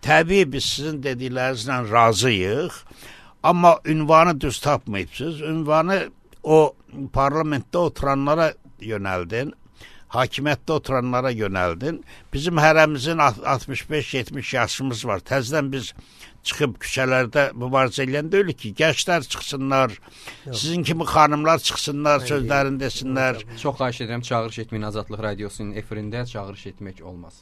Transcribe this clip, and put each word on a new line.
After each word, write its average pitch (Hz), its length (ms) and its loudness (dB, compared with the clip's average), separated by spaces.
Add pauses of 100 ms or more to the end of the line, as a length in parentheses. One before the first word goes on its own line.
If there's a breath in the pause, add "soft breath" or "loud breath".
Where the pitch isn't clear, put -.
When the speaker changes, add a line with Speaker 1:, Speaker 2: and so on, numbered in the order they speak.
Speaker 1:
Təbii 165 500 4
biz 135 140 -4
sizin 151 380 -4
dediklərinizlə 127 880 -4
razıyıq, 113 800 4 (720 loud breath)
amma 175 420 8
ünvanı 156 560 6
düz 139 180 -4
tapmayıbsınız. 143 840 -4
Ünvanı 160 580 2 (440)
o 156 300 6 (400)
parlamentdə 143 640 0
oturanlara 147 760 2 (280)
yönəldin, 98 720 -4 (560 loud breath)
hakimiyyətdə 131 640 -2
oturanlara 127 580 -2
yönəldin. 98 720 -2 (320 loud breath)
Bizim 160 240 -2
hərəmizin 156 640 4
at-, 131 260 2
altmış 131 420 -4
beş 151 240 -4
yetmiş 127 400 -6
yaşımız 120 540 -2
var. 98 120 -2
Təzədən 135 520 -2
biz 135 220 -8 (500 loud breath)
çıxıb 135 380 -2
küçələrdə 131 720 0
mübarizə 127 500 0
eləyən 147 300 -2
deyilik 190 240 2
ki, 107 160 -10
gənclər 156 560 0
çıxsınlar, 135 640 0 (520 loud breath)
Speaker 2:
Yox. 127 120 -10
Speaker 1:
sizin 160 260 -2
kimi 160 220 -2
xanımlar 151 540 4
çıxsınlar, 147 600 0
Speaker 2:
Mən 123 120 -8
Speaker 1:
sözlərini 139 480 0
Speaker 2:
deyim. - 20 -4
Speaker 1:
desinlər. 131 600 -2 (180)
Speaker 3:
Çox 139 160 -2
xahiş 123 240 -4
edirəm, 120 240 -6
çağırış 113 400 -4
etməyin 107 240 -6
Azadlıq 104 340 -8
Radiosunun 104 540 -6
efirində, 107 480 -8
çağırış 101 480 -12
etmək 95 300 -16
olmaz. 87 380 -18